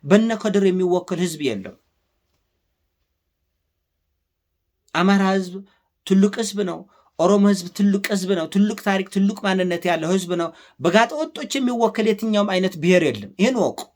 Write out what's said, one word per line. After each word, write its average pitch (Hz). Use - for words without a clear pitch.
በነ 208
ከድር 202
የሚወከል 180
ህዝብ 160
የለም። 101
አማራ 196
ህዝብ 190
ትልቅ 196
ህዝብ 202
ነው። 170
ኦሮሞ 202
ህዝብ 190
ትልቅ 196
ህዝብ 190
ነው። 170
ትልቅ 208
ታሪክ፣ 190
ትልቅ 202
ማንነት 185
ያለው 165
ህዝብ 180
ነው። 170
በጋጠ 208
ወጦች -
የሚወከል 233
የትኛውም 214
አይነት 185
ብሔር 170
የለም። 107
ይህን 247
ወቁ። 147